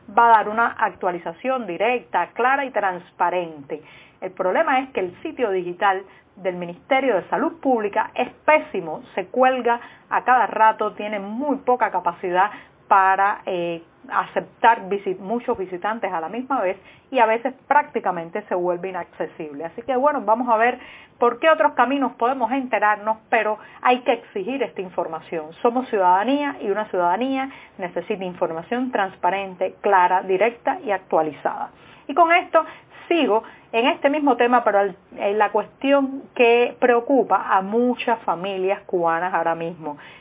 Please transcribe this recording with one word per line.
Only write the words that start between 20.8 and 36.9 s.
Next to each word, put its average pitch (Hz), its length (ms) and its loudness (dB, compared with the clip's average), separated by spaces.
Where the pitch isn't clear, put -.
por 233 220 2
qué 320 100 4
otros 302 240 4
caminos 262 400 0
podemos 240 380 -2
enterarnos, 214 640 0
pero 214 280 0
hay 254 200 4
que 262 120 2
exigir 233 500 -6
esta 196 180 -8
información. 165 720 -8
Somos 247 280 0
ciudadanía 226 720 2
y 214 80 -4
una 208 160 -2
ciudadanía 233 640 -2
necesita 180 460 -6
información 180 680 -6
transparente, 190 880 -4
clara, 185 400 4
directa 202 640 -2
y 226 80 -4
actualizada. 160 800 -4
Y 285 60 -8
con 330 180 4
esto 339 340 2
sigo 226 360 2
en 240 160 2
este 311 220 2
mismo 285 280 2
tema, 240 260 4
pero 202 160 4
al, 196 160 0
en 208 200 -2
la 208 140 2
cuestión 269 720 -2
que 240 460 4
preocupa 240 680 2